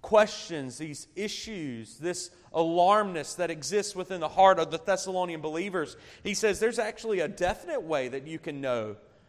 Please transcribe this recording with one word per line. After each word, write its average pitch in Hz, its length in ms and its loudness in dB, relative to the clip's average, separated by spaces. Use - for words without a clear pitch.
questions, 170 760 2
these 151 380 -10
issues, 165 840 -8
this 175 320 -6
alarmness 175 840 4
that 175 140 -2
exists 170 460 -4
within 180 240 -8
the 156 100 -2
heart 190 300 8
of 156 100 2
the 160 80 -4
Thessalonian 185 640 -2
believers, 160 560 -4
he 202 120 -4
says, 202 240 2
"There's 226 180 0
actually 220 440 -2
a 147 60 0
definite 214 540 -2
way 147 280 -2
that 139 180 -8
you 160 100 -8
can 147 240 -8
know 113 340 -2